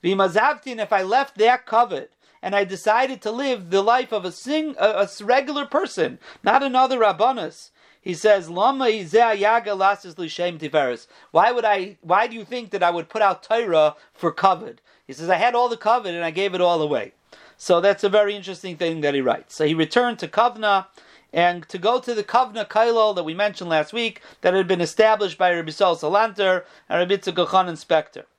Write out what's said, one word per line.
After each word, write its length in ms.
V'imazavti, 640
and 100
if 120
I 100
left 360
that 280
kavod, 400
and 140
I 80
decided 600
to 100
live 380
the 120
life 300
of 120
a 60
sing-, 480
a, 120
a 120
s-, 180
regular 460
person, 540
not 180
another 380
Rabbanis," 720
he 140
says, 340
"Lama 380
izeh 540
yaga 320
lasis 440
l'shem 400
tiferes." 520
Why 180
would 140
I, 360
why 280
do 80
you 80
think 260
that 140
I 60
would 180
put 140
out 200
Torah 540
for 180
kavod? 460
He 60
says, 160
"I 60
had 200
all 140
the 80
kavod 300
and 180
I 60
gave 240
it 60
all 200
away." 320
So 240
that's 220
a 40
very 260
interesting 440
thing 240
that 100
he 80
writes. 340
So 120
he 80
returned 460
to 80
Kovna, 580
and 380
to 80
go 240
to 140
the 100
Kovna 420
Kailol 500
that 80
we 100
mentioned 340
last 240
week, 300
that 140
had 120
been 140
established 560
by 160
Rabbi 180
Saul 240
Salanter 680
and 120
Rabbi 160
Yitzchak 300
Elchanan 320
Spector. 460